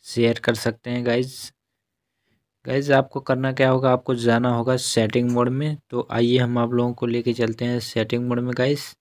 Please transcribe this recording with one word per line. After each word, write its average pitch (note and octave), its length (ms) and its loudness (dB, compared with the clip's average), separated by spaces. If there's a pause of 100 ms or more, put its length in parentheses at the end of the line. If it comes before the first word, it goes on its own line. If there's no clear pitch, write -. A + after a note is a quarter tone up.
शेयर A#2 360 0
कर A#2 160 -2
सकते A#2 360 -6
हैं B2 160 -4
गाइस। B2+ 460 -2 (1120)
गाइस, C#3 240 -2
आपको C3+ 300 2
करना C3 320 0
क्या C3 180 4
होगा, C3 220 4
आपको B2+ 220 0
जाना A#2 400 2
होगा A#2+ 220 0
सेटिंग A#2+ 540 0
मोड A#2+ 180 2
में। D3 300 -4 (120)
तो A#2+ 200 -4
आइए A#2+ 280 2
हम A#2+ 200 0
आप A#2+ 140 0
लोगों A#2+ 220 0
को B2 120 -4
लेके A#2+ 260 -2
चलते A2+ 320 -2
हैं A#2+ 160 -2
सेटिंग A#2 480 -2
मोड A#2+ 120 -2
में B2 180 -4
गाइस। C#3 420 -2